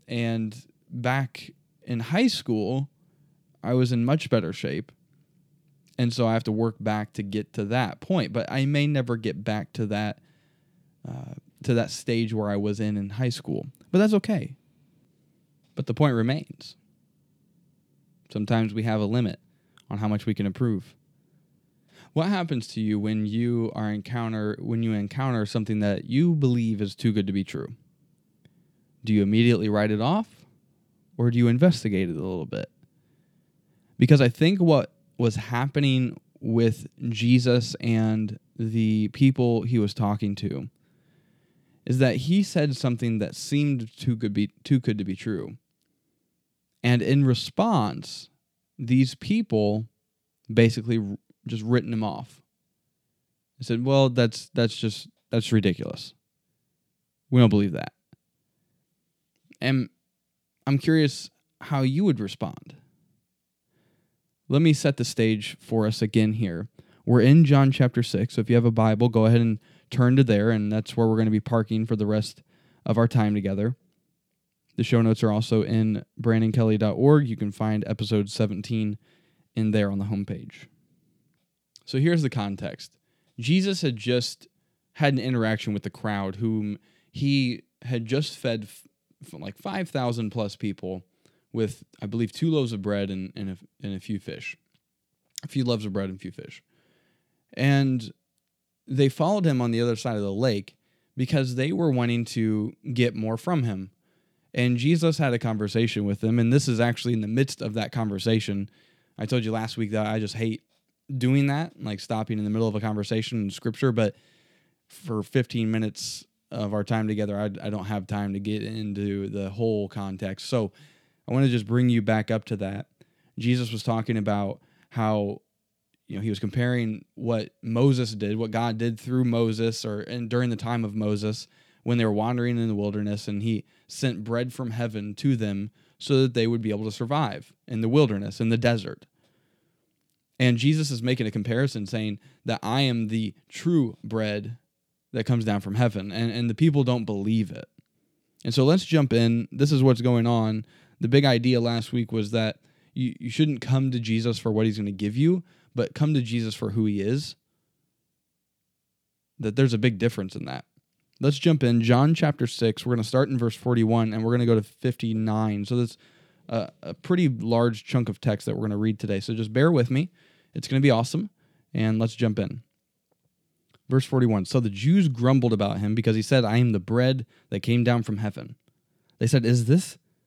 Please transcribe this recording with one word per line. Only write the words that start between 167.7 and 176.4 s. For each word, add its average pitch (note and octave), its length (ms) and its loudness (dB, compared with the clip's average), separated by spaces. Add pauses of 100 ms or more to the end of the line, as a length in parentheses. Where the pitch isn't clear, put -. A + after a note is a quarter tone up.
chunk B2 240 -2
of G#2 140 -6
text G#2 240 -2
that G#2 100 -4
we're A2 120 -4
gonna G#2 100 -2
read G#2+ 220 0
today. G#2 200 -4
So A2+ 140 -6
just A2 200 -6
bear D3 180 4
with B2 180 2
me. C#3+ 220 -2 (420)
It's - 140 -8
gonna C3+ 140 2
be C#3 100 6
awesome, B2+ 400 0 (420)
and A2 240 0
let's A2+ 160 0
jump A2+ 240 0
in. G#2+ 240 -4 (1300)
Verse C3 160 2
forty-one, A2 400 2
So - 140 0
the A#2 100 0
Jews D3+ 380 2
grumbled B2 460 2
about G2+ 260 0
him G#2+ 160 0
because A2 200 2
he A2 60 0
said, B2 240 2